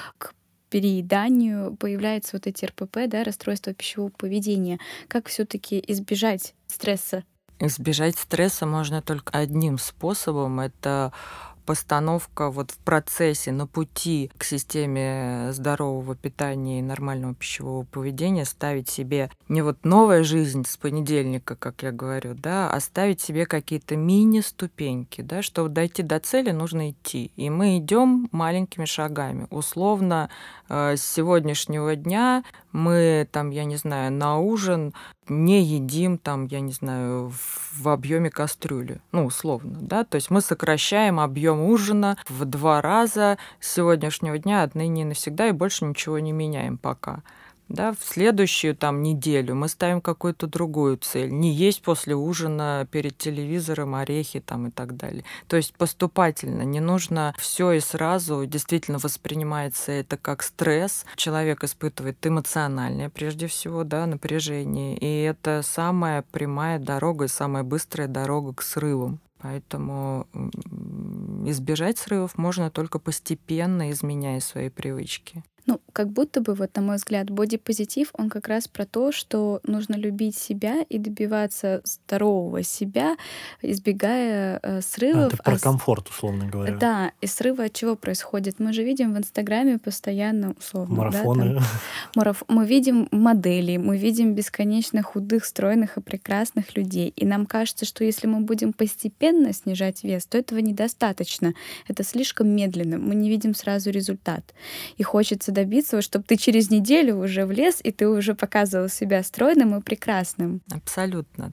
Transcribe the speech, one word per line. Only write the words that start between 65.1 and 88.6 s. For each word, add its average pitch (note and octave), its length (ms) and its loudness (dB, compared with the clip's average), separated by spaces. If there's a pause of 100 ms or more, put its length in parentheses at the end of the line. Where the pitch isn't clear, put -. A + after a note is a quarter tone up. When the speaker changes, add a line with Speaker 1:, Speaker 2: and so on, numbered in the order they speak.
Speaker 2:
это D#3 400 -2
самая E3+ 640 0
прямая D3 480 -2
дорога C#3+ 460 -2
и C3 40 -2
самая C#3 360 -2
быстрая D3+ 420 -4
дорога C3+ 480 -4
к - 80 -10
срывам. C#3+ 560 -2 (240)
Поэтому, C#3 920 -6
м, - 1120 -10
избежать D3+ 500 -2
срывов F#3 400 -4
можно E3+ 320 -2
только D#3+ 300 -4
постепенно, E3 880 -2
изменяя C#3+ 500 -4
свои C3 280 -6
привычки. C3+ 760 -10 (260)
Speaker 1:
Ну, A#3+ 120 2 (120)
как G#3 180 0
будто C4+ 300 2
бы, A3 140 0
вот, G3 220 -4
на G#3 60 0
мой G3+ 140 2
взгляд, G3+ 320 -2
бодипозитив, G#3+ 840 -2
он G#3+ 180 -2
как G#3 160 -8
раз A3 220 -2
про - 180 -6
то, B3 240 0
что G#3 540 -2
нужно G#3+ 320 -2
любить G#3 420 -2
себя G#3+ 500 -2
и - 80 -6
добиваться G#3 840 -2
здорового F#3+ 800 0
себя, A#3+ 540 0 (460)
избегая, G3+ 1000 0
э, F#3+ 160 -2
Speaker 3:
А, - 40 -4
Speaker 1:
срывов. C#4 520 2
Speaker 3:
это - 80 -2
про - 120 4
Speaker 1:
А - 40 2
с- - 40 -4
Speaker 3:
комфорт, B2+ 460 2
условно G2+ 380 -4
говоря. G2+ 300 -2
Speaker 1:
Да, G#3 340 2 (100)
и G#3 60 -4
срывы B3+ 380 0
от G#3+ 80 -4
чего A3+ 240 -2
происходят? G3 640 -4